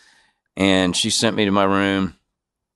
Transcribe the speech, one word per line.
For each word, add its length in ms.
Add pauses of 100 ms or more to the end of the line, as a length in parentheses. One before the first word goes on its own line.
(560)
And 400
she 140
sent 260
me 80
to 80
my 120
room, 520 (600)